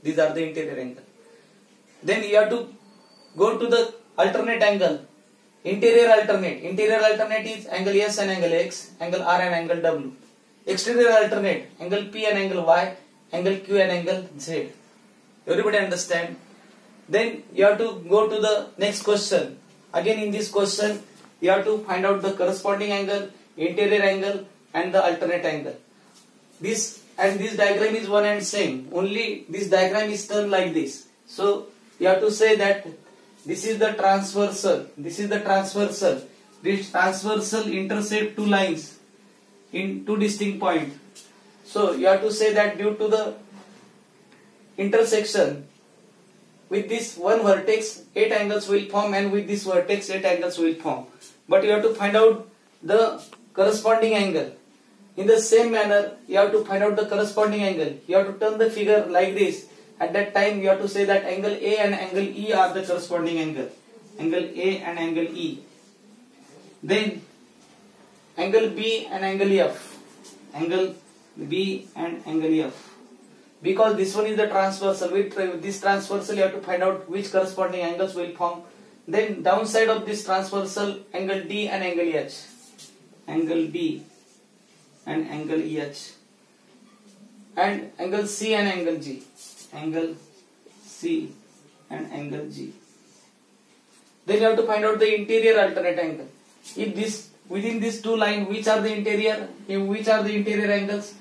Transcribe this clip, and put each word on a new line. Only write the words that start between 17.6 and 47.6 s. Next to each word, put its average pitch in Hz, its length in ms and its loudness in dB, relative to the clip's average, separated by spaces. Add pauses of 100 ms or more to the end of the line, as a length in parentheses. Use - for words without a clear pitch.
have 208 140 6
to 196 280 -4
go 214 220 4
to 214 100 -2
the 208 380 0
next 196 240 -2
question. 196 580 0 (360)
Again 214 240 0
in 214 120 -4
this 202 200 -4
question, 202 520 0 (380)
you 170 80 2
have 196 160 4
to 214 140 2
find 190 260 -4
out 196 160 2
the 190 120 -2
corresponding 196 600 -2
angle, 202 380 -4 (260)
interior 202 460 2
angle 196 420 0 (300)
and 180 180 -2
the 190 100 4
alternate 170 440 0
angle. 151 300 -6 (840)
This 208 420 -6 (160)
and 196 220 2
this 214 160 -4
diagram 208 400 2
is 202 120 -6
one 208 160 4
and 208 180 0
same. 139 500 -4
Only 208 560 -4
this 190 200 -6
diagram 196 420 2
is 202 180 -8
turned 208 240 -2
like 185 200 0
this. 143 360 -6 (180)
So 202 400 -2 (320)
you 175 80 0
have 190 140 6
to 214 100 4
say 220 260 4
that 202 300 2 (580)
this 165 220 -6
is 220 120 -2
the 214 160 2
transversal. 196 920 0 (100)
This 151 220 -10
is 202 100 -4
the 208 120 0
transversal. 196 800 0 (400)
This 196 280 -2
transversal 202 760 0
intersect 208 680 -4
two 208 100 -2
lines 190 520 0 (720)
in 190 340 -6
two 208 100 0
distinct 202 440 -2
points. 160 360 -2 (680)
So 202 280 0
you 185 140 0
have 190 160 6
to 214 100 0
say 214 220 2
that 208 240 2
due 208 160 0
to 214 140 -2
the 214 260 0 (1400)
intersection 202 880 2 (1000)
with 202 200 -2
this 220 280 -6
one 214 260 2
vertex, 208 600 2 (120)